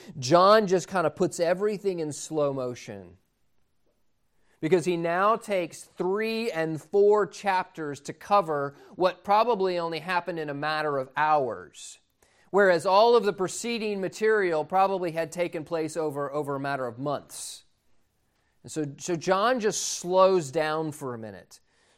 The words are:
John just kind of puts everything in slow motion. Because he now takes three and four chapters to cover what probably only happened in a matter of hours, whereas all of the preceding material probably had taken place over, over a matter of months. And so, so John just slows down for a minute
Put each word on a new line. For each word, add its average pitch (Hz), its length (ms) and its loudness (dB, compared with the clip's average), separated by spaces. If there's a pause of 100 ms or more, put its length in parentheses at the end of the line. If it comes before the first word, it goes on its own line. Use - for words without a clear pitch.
(200)
John 185 480 6
just 180 180 2
kind 180 180 -2
of 147 120 -2
puts 180 240 -2
everything 190 580 -2
in 151 140 -4
slow 147 400 -2
motion. 110 640 -10 (1400)
Because 160 240 2
he 180 120 0
now 175 380 2
takes 185 480 -6
three 220 680 -4
and 160 280 -4
four 202 460 4
chapters 175 760 -6
to 160 100 -12
cover 151 640 -2 (180)
what 175 300 -2
probably 202 560 0
only 165 180 -4
happened 175 400 -4
in 151 100 -6
a 147 60 -6
matter 151 420 -2
of 131 200 -4
hours, 143 840 -2 (540)
whereas 185 340 4
all 220 300 6
of 208 80 4
the 202 80 0
preceding 208 680 -4
material 185 640 0
probably 185 460 0
had 160 220 -6
taken 165 320 -4
place 160 320 -6
over, 143 360 -4
over 143 220 -4
a 135 60 -4
matter 139 260 -4
of 117 140 -8
months. - 640 -8 (1000)
And 117 80 -18
so, 156 140 -6 (140)
so 180 180 -4
John 196 420 2
just 208 240 -2
slows 185 680 2
down 156 420 -2
for 131 220 -10
a 113 40 -12
minute 98 420 -16 (380)